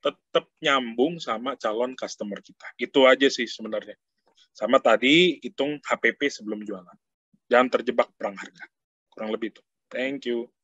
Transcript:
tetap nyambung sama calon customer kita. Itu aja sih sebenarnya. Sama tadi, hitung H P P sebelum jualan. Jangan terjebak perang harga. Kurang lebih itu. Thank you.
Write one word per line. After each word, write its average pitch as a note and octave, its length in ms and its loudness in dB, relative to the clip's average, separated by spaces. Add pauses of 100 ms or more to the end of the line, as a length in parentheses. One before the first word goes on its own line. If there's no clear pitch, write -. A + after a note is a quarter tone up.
tetap - 560 -4
nyambung C3+ 560 0
sama B2 400 -6
calon A#2+ 400 -4
customer G2+ 480 -10
kita. - 320 -20
Itu B2+ 320 4
aja C3 240 6
sih A#2 160 -4
sebenarnya. G#2+ 480 -10 (560)
Sama B2 320 2
tadi, C#3 560 4
hitung C#3+ 400 -6
H - 160 -10
P A#2 160 0
P C#3+ 160 -4
sebelum G#2+ 320 -8
jualan. G2 380 -14 (500)
Jangan B2 240 4
terjebak A#2+ 480 0
perang G2+ 160 -8
harga. - 320 -18 (400)
Kurang A2 240 -8
lebih A2 240 -8
itu. - 60 -20 (260)
Thank C3 400 -6
you. A#2 240 -4 (120)